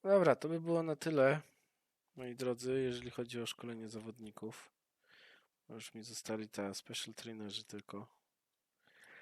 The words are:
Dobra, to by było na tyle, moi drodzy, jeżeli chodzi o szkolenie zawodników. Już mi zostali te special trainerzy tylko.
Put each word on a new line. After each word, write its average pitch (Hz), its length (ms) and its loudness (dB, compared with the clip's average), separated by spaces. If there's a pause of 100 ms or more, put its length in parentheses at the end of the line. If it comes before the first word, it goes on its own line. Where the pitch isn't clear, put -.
Dobra, 185 340 8
to - 120 -4
by 165 120 0
było 165 220 2
na 160 140 0
tyle, 147 440 6 (760)
moi 123 200 -8
drodzy, 127 460 0
jeżeli 123 280 -2
chodzi 120 300 -6
o 113 60 -2
szkolenie 113 420 -8
zawodników. 110 840 -12 (960)
Już 110 260 -12
mi 113 100 -12
zostali 110 440 -6
te 101 260 -4
special - 400 -8
trainerzy 107 500 -8
tylko. 104 420 -10 (1160)